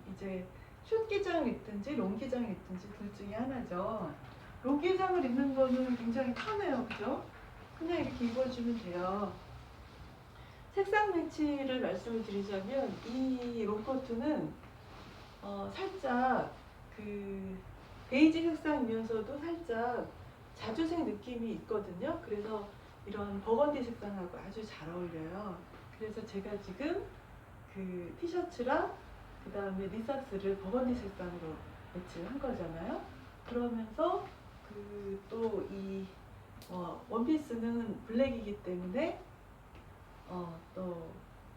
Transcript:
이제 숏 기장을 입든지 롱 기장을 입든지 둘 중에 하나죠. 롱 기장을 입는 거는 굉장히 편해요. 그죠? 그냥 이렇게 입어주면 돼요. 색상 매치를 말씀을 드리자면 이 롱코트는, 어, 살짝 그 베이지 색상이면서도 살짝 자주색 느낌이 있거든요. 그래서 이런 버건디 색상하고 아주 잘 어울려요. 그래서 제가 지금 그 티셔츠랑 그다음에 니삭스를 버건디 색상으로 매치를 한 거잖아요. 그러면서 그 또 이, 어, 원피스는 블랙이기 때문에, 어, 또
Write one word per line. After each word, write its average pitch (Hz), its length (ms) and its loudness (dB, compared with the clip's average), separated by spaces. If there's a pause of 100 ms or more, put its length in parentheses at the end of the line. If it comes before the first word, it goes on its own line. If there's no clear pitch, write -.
(140)
이제 185 320 -4 (400)
숏 440 220 2
기장을 359 400 4
입든지 214 480 -2
롱 208 220 2
기장을 247 320 0
입든지 - 380 -6 (100)
둘 202 160 -6
중에 202 220 -6
하나죠. 214 760 -2 (520)
롱 285 160 6
기장을 370 460 6
입는 269 300 4
거는 254 420 6
굉장히 233 360 2
편해요. 392 540 2
그죠? 233 360 0 (560)
그냥 320 220 2
이렇게 - 240 0
입어주면 240 540 2
돼요. 185 540 0 (1400)
색상 403 380 8
매치를 285 720 4
말씀을 220 420 0
드리자면 202 720 0 (120)
이 247 580 2
롱코트는, 226 880 2 (880)
어, 202 340 -4
살짝 262 800 4 (420)
그 196 600 -4 (520)
베이지 320 340 10
색상이면서도 247 960 2
살짝 240 680 0 (480)
자주색 320 500 2
느낌이 226 480 -2
있거든요. 202 720 0
그래서 208 440 -2 (400)
이런 202 340 -2
버건디 269 420 6
색상하고 202 540 -4
아주 196 280 -8
잘 156 240 -10
어울려요. 175 680 -4 (400)
그래서 214 280 -4
제가 196 360 -4
지금 302 420 -2 (720)
그 180 460 -4
티셔츠랑 339 760 2 (500)
그다음에 196 440 -2
니삭스를 196 720 0
버건디 240 340 2
색상으로 175 640 -4 (400)
매치를 180 340 -6
한 269 100 -4
거잖아요. 202 640 -2 (480)
그러면서 240 760 2 (500)
그 202 460 -6 (100)
또 214 420 2
이, 196 340 -2 (640)
어, 175 400 -4
원피스는 233 960 2
블랙이기 226 580 2
때문에, 185 560 0 (1080)
어, 175 320 -6 (140)
또 175 380 -4 (460)